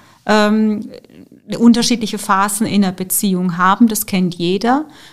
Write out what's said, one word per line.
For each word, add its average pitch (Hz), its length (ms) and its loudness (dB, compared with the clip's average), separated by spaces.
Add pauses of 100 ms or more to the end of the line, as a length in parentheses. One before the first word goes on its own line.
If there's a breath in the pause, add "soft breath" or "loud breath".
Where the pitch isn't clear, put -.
(260 loud breath)
ähm, 214 640 0 (720)
unterschiedliche 233 600 2
Phasen 202 480 -2
in 202 160 2
einer 185 100 -2
Beziehung 185 640 -4
haben. 196 300 4
Das 214 180 -4
kennt 185 300 -2
jeder. 233 500 -2 (280 loud breath)